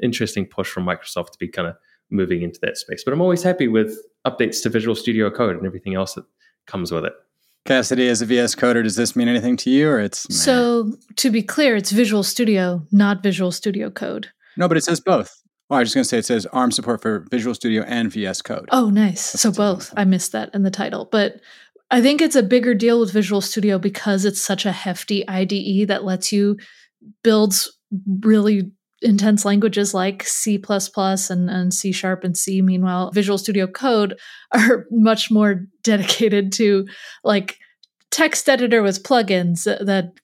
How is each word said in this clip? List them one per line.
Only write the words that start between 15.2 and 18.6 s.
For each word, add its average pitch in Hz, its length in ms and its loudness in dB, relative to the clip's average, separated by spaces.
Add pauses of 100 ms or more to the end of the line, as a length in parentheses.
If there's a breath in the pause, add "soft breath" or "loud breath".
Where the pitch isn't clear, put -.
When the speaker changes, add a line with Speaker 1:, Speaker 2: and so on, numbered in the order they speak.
Speaker 2:
Well, 139 80 2
I 127 40 4
was 113 80 2
just - 60 -2
gonna 131 100 2
say 123 120 0
it 110 80 -2
says 107 220 0
arm 127 240 0
support 117 280 -4
for 104 300 -4
Visual 120 240 -2
Studio 110 300 -2
and 117 280 -4
V 104 140 -4
S 92 160 -6
Code. - 300 -10